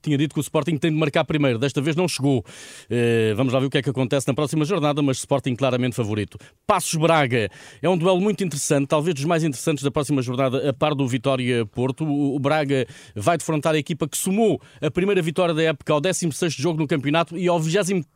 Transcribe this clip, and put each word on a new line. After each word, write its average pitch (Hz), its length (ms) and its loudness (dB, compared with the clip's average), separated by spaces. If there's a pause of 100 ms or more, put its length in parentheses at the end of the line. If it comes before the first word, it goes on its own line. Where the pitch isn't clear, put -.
tinha 147 160 0
dito 147 160 0
que 156 60 0
o - 20 -4
Sporting 156 360 0
tem 170 120 2
de 151 80 0
marcar 156 260 2
primeiro. 135 360 0
Desta 139 200 0
vez 147 140 -2
não 175 140 0
chegou. 131 360 0 (460)
Eh, 117 460 2
vamos 127 160 2
lá 131 80 2
ver 135 60 0
o 131 40 -2
que 147 80 0
é 123 40 0
que 143 80 -2
acontece 131 360 0
na 131 80 0
próxima 151 300 0
jornada, 151 360 0
mas 135 180 0
Sporting 135 360 -2
claramente 127 400 0
favorito. 104 420 -2 (300)
Paços 185 300 0
Braga 143 520 2 (320)
é 151 80 0
um 185 80 4
duelo 180 240 4
muito 202 240 0
interessante, 143 440 0
talvez 156 260 0
dos 135 100 -4
mais 165 200 2
interessantes 143 400 -2
da 139 80 0
próxima 143 280 0
jornada, 127 480 0
a 135 40 0
par 151 220 0
do 135 120 0
Vitória 123 580 0
Porto. 127 400 -4
O, 143 300 0
o 147 40 -2 (100)
Braga 151 100 2 (560)
vai 160 220 2
defrontar 156 380 0
a 156 40 2
equipa 151 300 -4
que - 80 -8
somou 190 440 2 (200)
a 147 100 0
primeira 185 300 2
vitória 170 340 0
da 160 80 0
época 156 300 0
ao 151 80 4
décimo 170 320 -2
sexto 151 280 -4
jogo 160 200 -2
no 147 80 0
campeonato 165 480 0
e 180 100 -2
ao 170 140 2
vigésimo 175 420 0 (140)